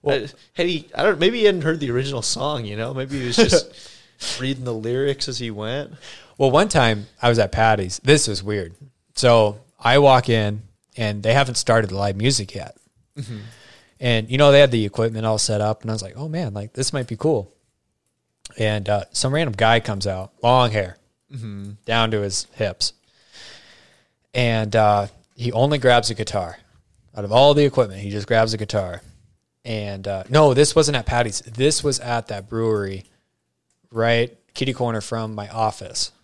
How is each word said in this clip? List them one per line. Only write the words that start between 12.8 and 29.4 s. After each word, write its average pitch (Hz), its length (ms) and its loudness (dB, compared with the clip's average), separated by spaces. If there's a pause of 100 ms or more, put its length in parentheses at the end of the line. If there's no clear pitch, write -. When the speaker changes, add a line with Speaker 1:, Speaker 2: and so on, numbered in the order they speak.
Speaker 2:
Mm-hmm. 117 220 -14 (600)
Speaker 1:
And, 113 300 0
you 131 80 0
know, 143 140 8
they 139 80 10
had 139 120 8
the 113 120 0
equipment 113 420 -2
all 110 120 2
set 104 220 -2
up, 107 220 -2
and 113 80 -8
I 110 40 -2
was 107 80 -6
like, 95 140 -16
"Oh, 147 120 -10
man, 156 260 -6
like, 104 200 -10
this 135 180 -4
might 131 160 -6
be - 80 -8
cool." 123 360 -2 (1040)
And, 107 300 -2
uh, 101 240 0
some 135 220 -2
random 151 220 -2
guy 110 240 4
comes 101 260 -6
out, 92 260 -6 (100)
long 123 280 4
hair, 98 260 -4 (360)
Speaker 2:
Mm-hmm. 104 380 -12 (140)
Speaker 1:
down 113 280 0
to 107 80 -2
his 98 340 -6
hips. - 380 -4 (1400)
And, 113 420 0
uh, 104 300 4 (280)
he 120 180 -6
only 139 260 2
grabs 120 320 4
a 113 40 -6
guitar. 98 440 -6 (580)
Out 104 80 -8
of 98 80 -4
all 139 220 8
the 147 100 4
equipment, 110 360 0
he 101 100 -8
just 101 160 -8
grabs 110 280 2
a 107 40 -8
guitar. 95 440 -6 (640)